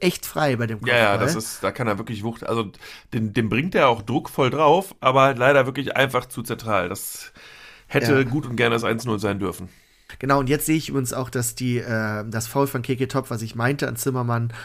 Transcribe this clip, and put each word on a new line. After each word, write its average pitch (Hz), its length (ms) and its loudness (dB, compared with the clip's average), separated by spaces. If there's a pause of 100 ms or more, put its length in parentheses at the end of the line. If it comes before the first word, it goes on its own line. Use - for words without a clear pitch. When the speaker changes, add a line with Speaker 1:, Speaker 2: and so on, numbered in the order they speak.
Speaker 1:
echt - 260 -2
frei 147 300 0
bei 117 100 -2
dem 113 140 -6
Kopfball. 120 180 4
Speaker 2:
Ja, 107 140 6
ja, 101 60 2
das 143 160 2
ist, - 300 -8
da 98 80 0
kann 123 160 -4
er 101 100 0
wirklich 110 240 -8
Wucht, 113 240 -6
also 110 240 -2 (440)
den, 110 180 -2
den 113 160 2
bringt 139 260 0
er 160 140 6
auch 113 140 2
druckvoll 135 480 0
drauf, 156 500 4
aber 135 340 6
leider 131 320 6
wirklich 139 300 -4
einfach 131 300 2
zu - 160 -8
zentral. 107 480 -2
Das - 420 -10 (540)
hätte 139 320 2
Speaker 1:
Ja. 135 60 4
Speaker 2:
gut 135 220 -2
und 120 100 -8
gerne 117 180 2
das 117 100 -2
eins 113 220 -2
null 110 120 0
sein 101 200 -2
dürfen. 92 300 -6 (500)
Speaker 1:
Genau, 139 220 2
und 131 100 -2
jetzt 147 160 0
sehe 156 100 2
ich 156 140 -4
übrigens 131 240 -2
auch, 127 160 -6
dass 120 240 -4
die, 123 240 -2
äh, 110 500 -4
das 113 180 -6
Foul 139 200 0
von 135 160 -4
Keke 127 260 -2
Top, - 220 -4
was 117 120 -4
ich 110 120 -8
meinte 131 340 0
an 120 80 -6
Zimmermann, 120 560 -2 (120)